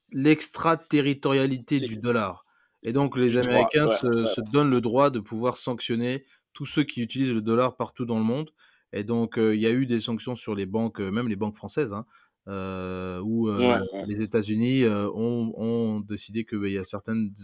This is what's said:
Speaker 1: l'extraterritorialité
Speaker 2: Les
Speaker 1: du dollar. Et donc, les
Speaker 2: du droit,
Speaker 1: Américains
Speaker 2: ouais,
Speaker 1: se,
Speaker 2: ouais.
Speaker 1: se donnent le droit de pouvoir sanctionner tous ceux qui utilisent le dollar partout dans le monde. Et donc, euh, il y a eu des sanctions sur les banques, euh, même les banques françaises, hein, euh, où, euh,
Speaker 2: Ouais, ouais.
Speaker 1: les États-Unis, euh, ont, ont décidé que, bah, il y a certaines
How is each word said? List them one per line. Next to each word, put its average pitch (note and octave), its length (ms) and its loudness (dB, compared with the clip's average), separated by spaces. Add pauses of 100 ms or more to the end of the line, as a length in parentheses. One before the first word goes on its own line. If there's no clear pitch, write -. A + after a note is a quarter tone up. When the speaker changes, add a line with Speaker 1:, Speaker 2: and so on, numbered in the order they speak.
(140)
Speaker 1:
l'extraterritorialité C#3 1700 2
Speaker 2:
Les C3 80 -4
Speaker 1:
du A2+ 100 -6
dollar. G#2+ 480 0 (380)
Et A#2 100 -4
donc, C3+ 240 2
les B2 100 6
Speaker 2:
du A#2 60 4
droit, B2 180 4
Speaker 1:
Américains D3 360 4
Speaker 2:
ouais, A2 100 4
Speaker 1:
se, B2+ 100 0
Speaker 2:
ouais. A2+ 260 2
Speaker 1:
se - 60 -2 (140)
donnent C#3+ 180 6
le B2 80 4
droit B2 300 4
de B2 100 -2
pouvoir A#2 380 -4
sanctionner B2 680 -4 (300)
tous C#3+ 120 -10
ceux D3+ 180 0
qui B2+ 180 -4
utilisent B2+ 320 -2
le A2+ 80 0
dollar A#2 340 2
partout B2 300 -6
dans A#2 120 0
le A2 60 2
monde. C3 280 -2 (400)
Et G2+ 120 -6
donc, A#2 340 -2
euh, A2 160 4
il G#2+ 80 0
y A2 60 2
a A#2 40 4
eu B2+ 140 2
des A#2 140 0
sanctions A#2 360 -6
sur A2 200 -6
les G2 100 -4
banques, A2 340 -4
euh, F#2+ 120 -2
même A#2+ 160 -2
les G#2 80 -2
banques G#2 200 -4
françaises, G#2+ 380 -6
hein, G#2+ 120 -8 (420)
euh, F#2 720 -6
où, A2 300 0
euh, G2+ 100 0
Speaker 2:
Ouais, G#2 400 2
ouais. F#2+ 80 -8
Speaker 1:
les G#2 160 -4
États-Unis, A2+ 600 2
euh, G#2 300 2
ont, A#2 420 -2
ont A2+ 440 -2
décidé G#2 460 -6
que, A2+ 100 -8
bah, G2+ 120 -2
il G2 60 -2
y G2 40 -2
a F#2+ 60 -4
certaines G#2 500 -4 (100)